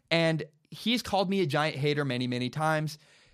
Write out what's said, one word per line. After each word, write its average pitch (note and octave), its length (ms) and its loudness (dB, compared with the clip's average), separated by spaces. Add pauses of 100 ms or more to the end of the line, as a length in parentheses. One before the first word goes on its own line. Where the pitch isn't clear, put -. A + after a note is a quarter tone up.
(100)
And D#3+ 320 2 (260)
he's A3+ 320 -2
called G3 300 0
me G3 100 2
a F3+ 60 2
Giant D3+ 300 0
hater D3 280 0
many, B2 220 -2
many B2 240 -2
times. D#3 480 0 (360)